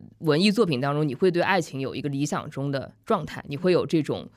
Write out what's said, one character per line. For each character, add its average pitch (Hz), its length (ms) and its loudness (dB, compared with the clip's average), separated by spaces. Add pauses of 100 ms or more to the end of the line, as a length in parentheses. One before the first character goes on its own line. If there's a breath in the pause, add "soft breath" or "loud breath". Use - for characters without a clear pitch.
(200)
文 151 200 2
艺 208 120 4
作 220 120 4
品 151 160 2
当 143 140 0
中， 151 140 2
你 135 80 -2
会 185 160 2
对 170 100 0
爱 185 180 2
情 135 220 -6
有 113 140 -6
一 127 60 -6
个 147 60 -4
理 139 160 -2
想 147 240 -4
中 143 220 -4
的 135 240 -4 (100)
状 190 220 -2
态， 143 220 -12
你 143 100 -8
会 180 140 2
有 151 120 4
这 151 200 0
种 107 340 -4